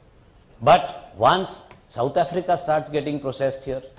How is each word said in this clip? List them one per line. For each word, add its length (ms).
But 560
once 440
South 300
Africa 400
starts 320
getting 300
processed 440
here, 180